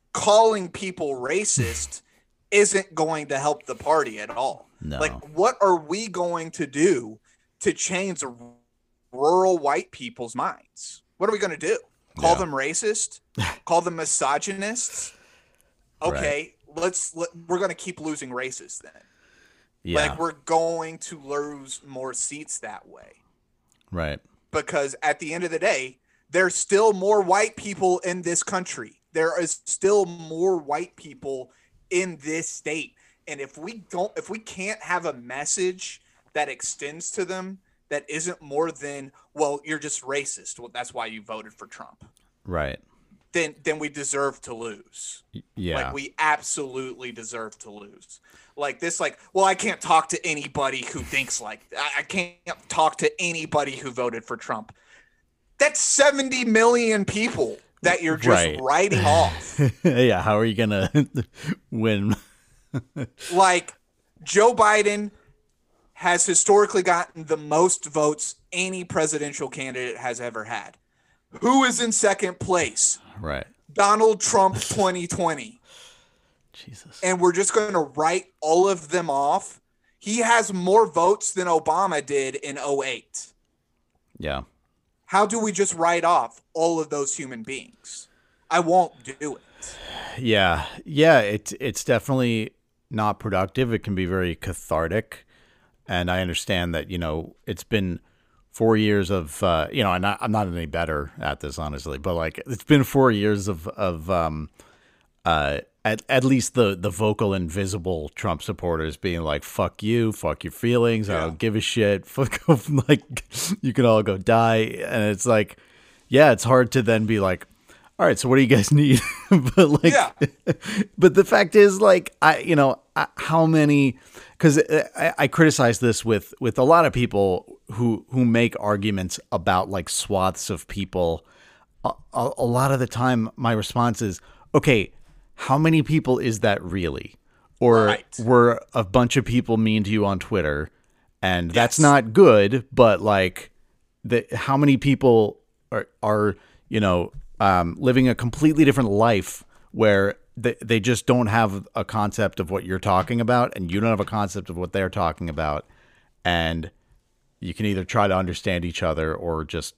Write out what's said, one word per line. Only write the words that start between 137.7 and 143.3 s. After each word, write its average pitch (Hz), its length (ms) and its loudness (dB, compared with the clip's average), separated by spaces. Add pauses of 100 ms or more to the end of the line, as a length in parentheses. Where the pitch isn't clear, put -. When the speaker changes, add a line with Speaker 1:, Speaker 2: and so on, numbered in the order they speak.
Speaker 1:
Right. - 320 -2
Speaker 2:
were 120 420 4 (140)
a 113 100 0
bunch 120 320 2
of 123 80 2
people 117 320 0
mean 110 280 2
to 98 60 -4
you 107 140 0
on 98 140 0
Twitter? 76 520 -2 (500)
And 87 300 0
that's 117 280 2
Speaker 1:
Yes. 156 40 4
Speaker 2:
not 135 300 6
good, 117 600 8
but, 107 280 6
like, 98 500 0 (540)